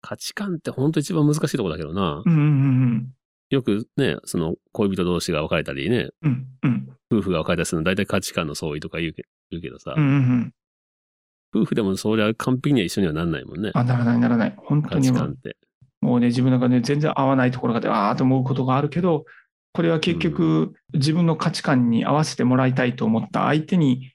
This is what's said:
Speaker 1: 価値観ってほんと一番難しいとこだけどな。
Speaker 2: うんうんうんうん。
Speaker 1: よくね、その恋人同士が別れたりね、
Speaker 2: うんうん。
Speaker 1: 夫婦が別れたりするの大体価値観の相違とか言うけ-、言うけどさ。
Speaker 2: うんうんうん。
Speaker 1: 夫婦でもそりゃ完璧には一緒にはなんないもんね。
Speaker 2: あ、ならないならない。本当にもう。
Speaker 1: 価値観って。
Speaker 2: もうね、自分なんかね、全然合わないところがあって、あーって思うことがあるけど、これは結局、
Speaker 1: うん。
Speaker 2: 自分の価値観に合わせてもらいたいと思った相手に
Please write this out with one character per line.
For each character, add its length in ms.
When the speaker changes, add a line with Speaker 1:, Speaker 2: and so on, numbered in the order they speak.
Speaker 1:
価 160
値 180
観 200
っ 60
て 100
ほ 180
ん 40
と 80
一 120
番 140
難 80
し 40
い 180
と 60
こ 60
だ 80
け 60
ど 100
な。 320
Speaker 2:
う 60
ん 20
う 40
ん 20
う 40
ん 0
う 80
ん。 140
Speaker 1:
よ 120
く 240
ね、 280
そ 140
の 160
恋 200
人 120
同 160
士 120
が 100
別 140
れ 80
た 80
り 180
ね、 180
Speaker 2:
う 60
ん 180
う 60
ん。 200
Speaker 1:
夫 100
婦 100
が 80
別 120
れ 40
た 60
り 40
す 80
る 80
の 20
大 120
体 100
価 140
値 120
観 140
の 80
相 220
違 40
と 80
か 100
言 120
う 20
け-、 140
言 100
う 20
け 80
ど 80
さ。 180
Speaker 2:
う 40
ん 20
う 40
ん 80
う 20
ん。 360
Speaker 1:
夫 100
婦 100
で 80
も 140
そ 200
り 60
ゃ 120
完 220
璧 160
に 80
は 60
一 80
緒 80
に 40
は 60
な 120
ん 60
な 100
い 40
も 120
ん 60
ね。 120
Speaker 2:
あ、 100
な 140
ら 60
な 100
い 40
な 100
ら 80
な 100
い。 100
本 260
当 160
に 120
も 60
う。 20
Speaker 1:
価 20
値 60
観 100
っ 60
て。 140
Speaker 2:
も 160
う 40
ね、 80
自 140
分 80
な 80
ん 20
か 80
ね、 120
全 200
然 180
合 80
わ 100
な 100
い 40
と 100
こ 60
ろ 80
が 40
あ 20
っ 20
て、 60
あ 220
ー 20
っ 40
て 60
思 180
う 40
こ 100
と 100
が 120
あ 40
る 80
け 120
ど、 240
こ 100
れ 80
は 100
結 200
局、 240
Speaker 1:
う 180
ん。 120
Speaker 2:
自 180
分 140
の 100
価 140
値 120
観 280
に 160
合 60
わ 120
せ 120
て 80
も 120
ら 100
い 80
た 100
い 120
と 80
思 160
っ 100
た 140
相 200
手 120
に 380